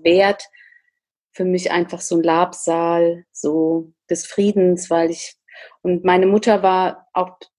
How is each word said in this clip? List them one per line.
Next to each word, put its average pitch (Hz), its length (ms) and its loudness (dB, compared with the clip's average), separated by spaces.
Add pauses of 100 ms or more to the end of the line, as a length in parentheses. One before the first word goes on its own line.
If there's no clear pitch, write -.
Wert 196 400 2 (880)
für 190 120 -6
mich 180 280 -2
einfach 175 280 -4
so - 160 -4
ein 165 60 2
Labsal, 170 1080 0
so 160 600 -4 (160)
des 170 180 -6
Friedens, 196 600 0
weil 165 220 0
ich, - 260 -12 (460)
und 180 220 -2
meine 180 220 4
Mutter 208 360 2
war 185 500 0
auch 185 240 -4 (220)